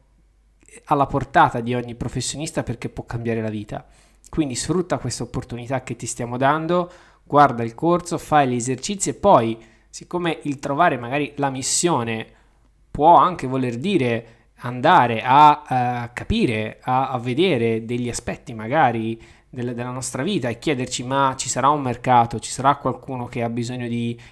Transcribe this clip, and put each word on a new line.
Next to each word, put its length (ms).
alla 200
portata 560
di 120
ogni 220
professionista, 680
perché 260
può 160
cambiare 360
la 80
vita. 360
Quindi 260
sfrutta 420
questa 260
opportunità 600
che 120
ti 100
stiamo 300
dando, 560
guarda 400
il 100
corso, 440
fai 320
gli 60
esercizi 560
e 20
poi, 440
siccome 540
il 160
trovare 380
magari 400
la 120
missione 800
può 240
anche 320
voler 300
dire 560
andare 680
a, 460
eh, 440
capire, 680
a, 300
a 60
vedere 680
degli 240
aspetti 440
magari 680
del, 240
della 180
nostra 320
vita 260
e 100
chiederci: 440
"Ma 340
ci 100
sarà 220
un 120
mercato, 580
ci 120
sarà 240
qualcuno 520
che 160
ha 60
bisogno 380
di, 320